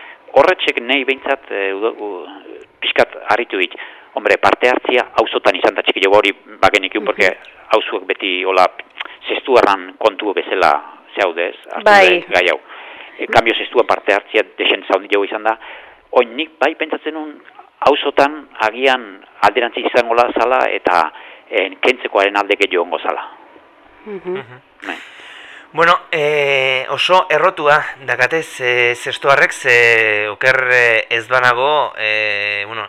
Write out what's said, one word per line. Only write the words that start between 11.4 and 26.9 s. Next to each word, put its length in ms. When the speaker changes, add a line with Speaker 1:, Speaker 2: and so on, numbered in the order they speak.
Speaker 1:
ez? 80
Hartu 120
Speaker 2:
Bai. 360
Speaker 1:
dut 140
gai 160
hau. 100
E, 80
kambio 280
zestuan 320
parte 260
hartzia 300
dexent 280
zaundi 240
jo 140
izan 180
da. 140
Oin 260
nik 220
bai 160
pentsatzen 400
nun 280
auzotan 680
agian 640
alderantzi 440
izango 280
la 180
zala 380
eta, 420
e, 220
kentzekoaren 560
alde 200
gehiago 280
ongo 140
zala. 260
Speaker 2:
Mhm. 280
Speaker 3:
Mhm. 280
Speaker 1:
Bai. 100
Speaker 3:
Bueno, 220
eh, 760
oso 400